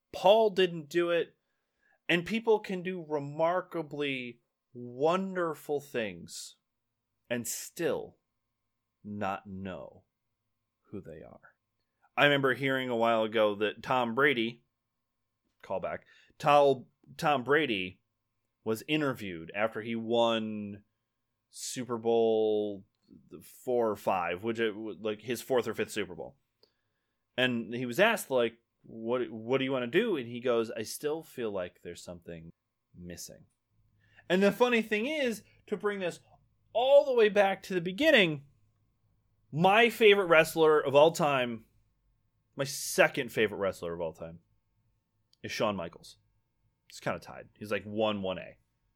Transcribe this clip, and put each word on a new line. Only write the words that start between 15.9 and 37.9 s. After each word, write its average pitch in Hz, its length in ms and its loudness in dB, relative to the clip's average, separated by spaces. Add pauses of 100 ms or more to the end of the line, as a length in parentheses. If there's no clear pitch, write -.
Tal-, 143 480 4 (300)
Tom 143 280 0
Brady 120 560 0 (640)
was 110 220 -4
interviewed 110 680 -4
after 110 260 -4
he 117 140 -8
won 110 880 -2 (680)
Super 123 460 -8
Bowl 110 880 2 (800)
four 120 260 2
or 101 60 -2
five, 90 460 -2
which 113 160 -4
it 113 140 0
w-, 107 280 -10
like, 107 200 -6
his 117 220 -6
fourth 120 240 0
or 110 80 -6
fifth 107 160 -4
Super 90 240 -6
Bowl. 69 220 -14 (1000)
And 123 380 -2
he 123 120 -6
was 120 120 -6
asked, 214 320 0
like, 120 240 0 (300)
"What, 117 460 -4
what 117 280 -2
do 131 60 -2
you 131 80 -2
wanna 123 140 -2
do?" 185 300 0
And 120 120 -6
he 120 120 -10
goes, 117 300 0
"I 113 120 -8
still 147 400 -8
feel 117 280 -10
like 92 320 -8
there's 87 200 -16
something 85 500 -16 (460)
missing." 87 460 -16 (840)
And 190 140 2
the 202 100 4
funny 240 280 2
thing 220 260 -2
is, 277 360 -2 (240)
to 208 100 -6
bring 202 220 -4
this 175 220 -6 (520)
all 277 320 6
the 269 100 0
way 220 140 8
back 196 360 2
to 190 100 -6
the 180 60 0
beginning, 190 600 4 (1080)